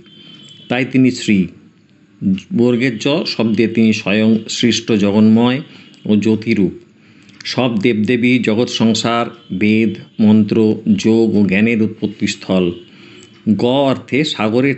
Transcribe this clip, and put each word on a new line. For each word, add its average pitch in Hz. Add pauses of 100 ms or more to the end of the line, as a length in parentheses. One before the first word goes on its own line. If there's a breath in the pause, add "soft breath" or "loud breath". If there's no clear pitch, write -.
(680 loud breath)
তাই 123
তিনি 127
শ্রী। 95 (1120)
বর্গের 120
জ - (200)
শব্দে 113
তিনি 110
স্বয়ং 110 (120)
সৃষ্ট -
জগন্ময় 110 (440 loud breath)
ও 107
জ্যোতিরূপ। 107 (760 loud breath)
সব 120
দেবদেবী, 120
জগৎ 113
সংসার, 117 (260)
বেদ, 107 (240)
মন্ত্র, 107 (200)
যোগ 110
ও 104
জ্ঞানের 107
উৎপত্তিস্থল। 101 (800 loud breath)
গ 101
অর্থে 131
সাগরের 120